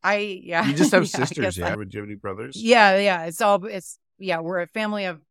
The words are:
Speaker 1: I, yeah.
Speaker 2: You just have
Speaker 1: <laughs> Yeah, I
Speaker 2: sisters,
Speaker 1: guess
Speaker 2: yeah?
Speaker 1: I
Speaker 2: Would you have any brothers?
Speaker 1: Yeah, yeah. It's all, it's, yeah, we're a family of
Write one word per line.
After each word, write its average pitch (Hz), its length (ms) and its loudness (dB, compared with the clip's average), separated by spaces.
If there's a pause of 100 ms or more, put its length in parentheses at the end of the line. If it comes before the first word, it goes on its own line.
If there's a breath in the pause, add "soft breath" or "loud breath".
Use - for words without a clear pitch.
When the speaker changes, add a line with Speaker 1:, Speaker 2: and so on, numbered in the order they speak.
Speaker 1:
I, 202 400 -2
yeah. 170 240 -2
Speaker 2:
You 139 60 0
just 156 200 4
have 180 100 6
Speaker 1:
<laughs> - 0 -
Yeah, - 20 0
I 131 200 -2
Speaker 2:
sisters, - 200 -4
Speaker 1:
guess 95 120 -4
Speaker 2:
yeah? 87 160 -4
Speaker 1:
I - 20 -4
Speaker 2:
Would 98 180 -10
you 101 60 -6
have 104 100 -8
any 104 60 -10
brothers? 104 400 -10
Speaker 1:
Yeah, 214 420 6
yeah. 185 280 0
It's 170 160 -6
all, 202 240 2
it's, 202 340 -12 (180)
yeah, 185 220 -4
we're 175 220 -4
a 170 60 -6
family 208 380 -4
of 170 140 -6 (120)